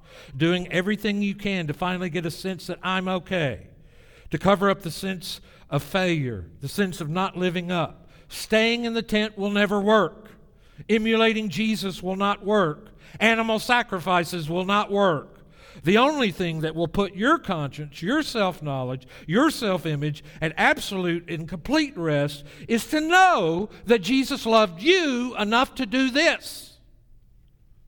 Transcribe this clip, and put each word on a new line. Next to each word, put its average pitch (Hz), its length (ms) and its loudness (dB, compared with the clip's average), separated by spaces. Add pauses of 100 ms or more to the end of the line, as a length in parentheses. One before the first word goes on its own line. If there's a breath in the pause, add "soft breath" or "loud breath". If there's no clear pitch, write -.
(360 loud breath)
doing 170 360 0
everything 202 500 -2
you 196 140 -2
can 190 320 -4
to 151 60 -4
finally 180 360 -4
get 170 160 -4
a 170 60 -4
sense - 360 -8
that 180 140 -8
I'm 185 280 -2
okay, 160 580 -4 (640 soft breath)
to 160 80 -2
cover 196 320 2
up 196 120 0
the 165 100 -8
sense - 500 -8 (280 loud breath)
of 143 140 -2
failure, 147 640 -2 (140)
the 139 80 -8
sense 190 320 -2
of 147 80 -6
not 185 280 -2
living 180 340 -2
up. - 380 -4 (200 loud breath)
Staying 233 560 0
in 233 80 -2
the 226 80 -2
tent 214 360 -2
will 202 140 -2
never 202 300 2
work. 208 480 2 (600 loud breath)
Emulating 220 600 2
Jesus 196 520 -4
will 185 140 -4
not 196 280 0
work. 185 460 0 (300 loud breath)
Animal 226 400 2
sacrifices 180 920 0
will 180 160 -2
not 202 240 0
work. 196 500 0 (440 loud breath)
The 180 140 6
only 262 340 4
thing 165 300 -4
that 156 140 -4
will 165 140 -2
put 190 260 -2
your 254 240 2
conscience, 151 640 -8
your 269 220 0
self-knowledge, 139 840 -4 (180 loud breath)
your 254 240 4
self-image 151 720 -2 (200 loud breath)
at 160 160 -2
absolute 185 720 0
and 165 180 -6
complete 262 500 -2
rest 147 460 -2 (240 loud breath)
is 226 200 0
to 311 120 0
know 311 720 4 (160 loud breath)
that 226 140 4
Jesus 254 460 0
loved 214 360 4
you 262 560 2
enough 226 380 0
to 262 100 -2
do 254 260 0
this. - 640 -2 (1080)